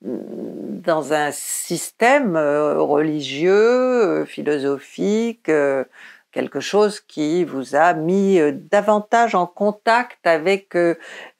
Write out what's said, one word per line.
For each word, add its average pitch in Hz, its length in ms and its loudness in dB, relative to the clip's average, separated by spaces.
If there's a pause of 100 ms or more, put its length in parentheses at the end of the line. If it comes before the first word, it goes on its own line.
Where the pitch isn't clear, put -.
dans 139 1120 -6
un 147 180 0
système, 220 1040 -2
euh, 151 460 0
religieux, 151 720 0
euh, 226 720 2
philosophique, 165 1200 -2
euh, 139 380 0 (460)
quelque 135 300 -6
chose 202 400 0
qui 160 420 -2
vous 135 320 -6
a 165 180 4
mis, 185 460 2
euh, 147 140 2
davantage 208 800 0
en 180 100 2
contact 220 800 -2
avec, 175 520 0
euh, 170 180 2 (440)